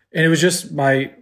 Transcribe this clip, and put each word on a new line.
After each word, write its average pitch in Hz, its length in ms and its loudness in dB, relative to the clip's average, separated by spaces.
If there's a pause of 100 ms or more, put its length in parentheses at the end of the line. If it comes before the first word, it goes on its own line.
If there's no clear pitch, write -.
(140)
And 160 100 0
it 165 60 4
was 160 100 2
just, 175 320 -2
my 135 500 0